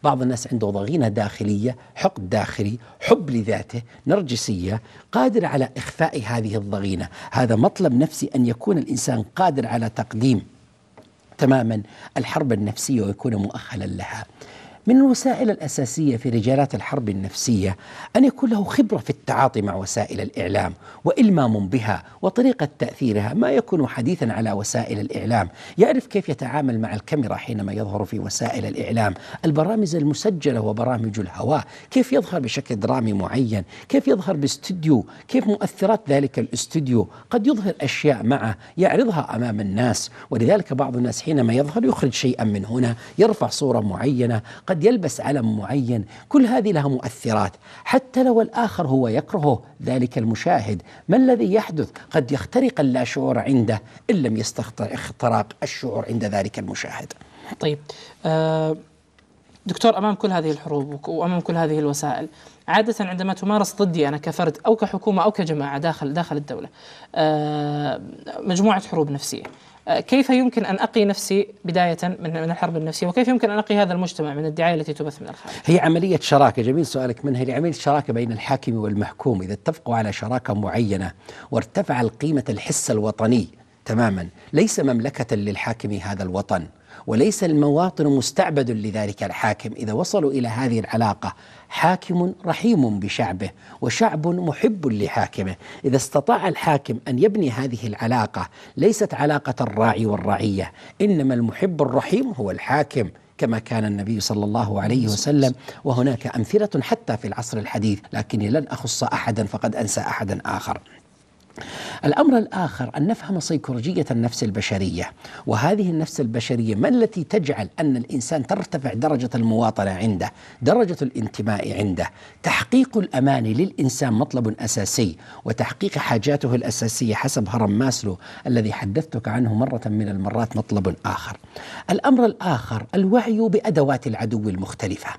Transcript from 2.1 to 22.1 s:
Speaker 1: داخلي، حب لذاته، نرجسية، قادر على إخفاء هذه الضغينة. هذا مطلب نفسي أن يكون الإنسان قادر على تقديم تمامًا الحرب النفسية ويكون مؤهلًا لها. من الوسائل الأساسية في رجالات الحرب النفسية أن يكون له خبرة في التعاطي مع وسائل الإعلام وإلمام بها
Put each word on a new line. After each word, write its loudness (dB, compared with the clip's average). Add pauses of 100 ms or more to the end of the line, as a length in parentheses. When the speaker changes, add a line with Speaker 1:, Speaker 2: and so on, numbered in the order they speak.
Speaker 1:
داخلي، -2 (220)
حب 2
لذاته، -2 (240)
نرجسية، -2 (300)
قادر 2
على 0
إخفاء -4
هذه -2
الضغينة. -4 (220)
هذا 2
مطلب 2
نفسي 0
أن 4
يكون 0
الإنسان -2 (120)
قادر 2
على -2
تقديم 0 (920)
تمامًا 4 (340)
الحرب 0
النفسية 0
ويكون -2
مؤهلًا -4
لها. -8 (600)
من 8
الوسائل 4
الأساسية -2
في -2
رجالات 2
الحرب -4
النفسية 0 (400)
أن 10
يكون 2
له 0
خبرة 2
في -6
التعاطي 2
مع 0
وسائل -4
الإعلام -2 (300)
وإلمام 4
بها -2 (200)